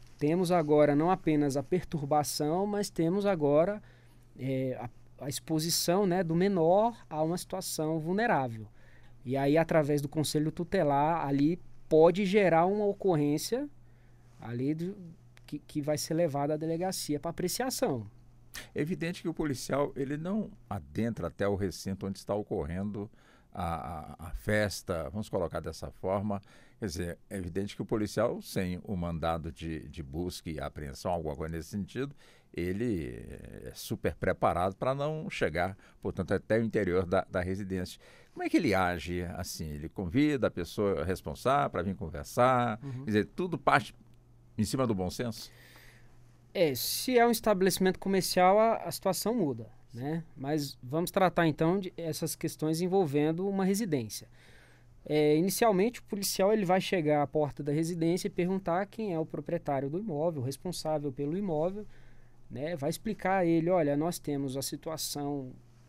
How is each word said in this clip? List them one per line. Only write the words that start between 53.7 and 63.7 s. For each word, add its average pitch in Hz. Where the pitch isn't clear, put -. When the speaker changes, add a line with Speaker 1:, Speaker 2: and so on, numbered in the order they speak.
Speaker 1:
É, 151
inicialmente, 196
o -
policial 196
ele 214
vai 185
chegar 151
à 143
porta 151
da 143
residência 165
e -
perguntar 185
quem 208
é 160
o 160
proprietário 147
do 165
imóvel, 160
o 120
responsável 147
pelo 143
imóvel, 190
né? 147
Vai 147
explicar 190
a 175
ele, 165
Olha, 151